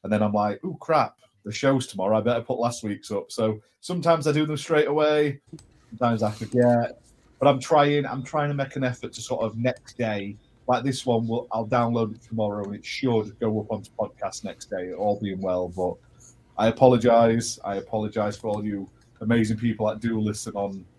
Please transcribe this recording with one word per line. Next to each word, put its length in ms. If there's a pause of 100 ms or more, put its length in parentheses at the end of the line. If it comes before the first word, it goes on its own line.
And 80
then 100
I'm 100
like, 320
"Ooh, 160
crap, 360 (280)
the 80
show's 340
tomorrow. 320
I 20
better 220
put 160
last 240
week's 280
up." 220
So 280 (200)
sometimes 460
I 60
do 140
them 100
straight 320
away. 520 (500)
Sometimes 320
I 80
forget. 720 (400)
But 80
I'm 120
trying, 440
I'm 200
trying 240
to 60
make 220
an 80
effort 280
to 100
sort 220
of 120
next 400
day, 400 (300)
like 180
this 220
one, 220
will, 240
I'll 160
download 480
it 60
tomorrow 420
and 100
it 100
should 540
go 220
up 100
onto 280
podcast 460
next 260
day, 220
all 280
being 200
well. 280
But 260 (640)
I 120
apologize. 960
I 120
apologize 600
for 120
all 160
you 240 (320)
amazing 360
people 300
that 140
do 200
listen 360
on 280 (140)